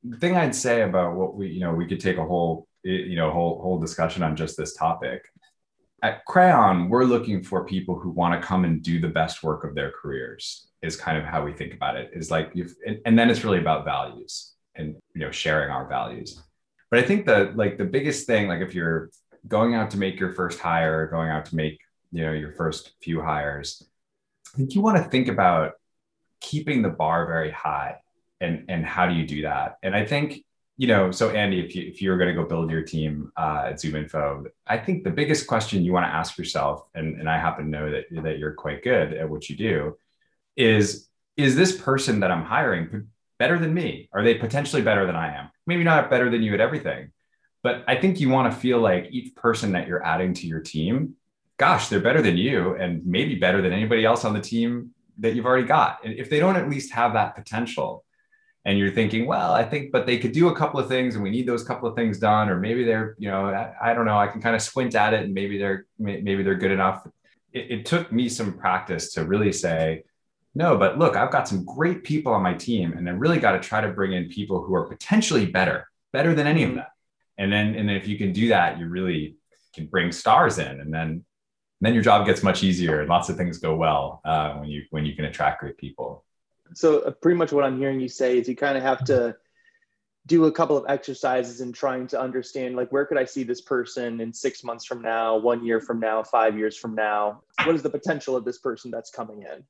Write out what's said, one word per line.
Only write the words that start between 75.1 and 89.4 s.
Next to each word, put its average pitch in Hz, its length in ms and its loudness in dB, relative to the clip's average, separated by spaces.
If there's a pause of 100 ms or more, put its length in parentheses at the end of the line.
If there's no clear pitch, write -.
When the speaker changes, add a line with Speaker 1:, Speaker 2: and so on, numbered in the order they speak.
Speaker 1:
better, 87 420 0 (280)
better 156 200 2
than 147 120 2
any 151 160 4
of - 80 0
Speaker 2:
Mm-hmm. 127 80 -6
Speaker 1:
them." - 80 -10 (500)
And 98 160 0
then, 104 220 2
and 104 160 0
if 98 180 -2
you 104 80 -2
can 98 160 -2
do 110 160 2
that, 85 300 4
you 85 100 -8
really 85 480 -4 (380)
can 78 140 -12
bring 87 220 0
stars 76 480 2
in, 69 220 -6
and 73 100 -10
then, 80 360 -4 (560)
then 113 100 2
your 113 100 4
job 104 220 8
gets 92 180 2
much 95 200 2
easier 87 380 2
and 76 100 -4
lots 87 180 2
of 85 80 -4
things 87 220 -4
go 80 180 -2
well, 76 480 0
uh, 78 300 0
when 73 160 -10
you, 73 180 -10
when 76 160 -4
you 71 100 -4
can 76 120 -6
attract - 340 -2
great - 160 -10
people. - 480 -12 (500)
Speaker 2:
So, 151 260 4
uh, 139 100 -2
pretty 175 260 2
much 165 160 0
what 143 120 4
I'm 131 140 0
hearing 135 220 -2
you 127 80 -4
say 127 300 2
is 120 100 0
you 123 80 -4
kinda 139 240 0
have 131 240 0
to 123 320 2 (920)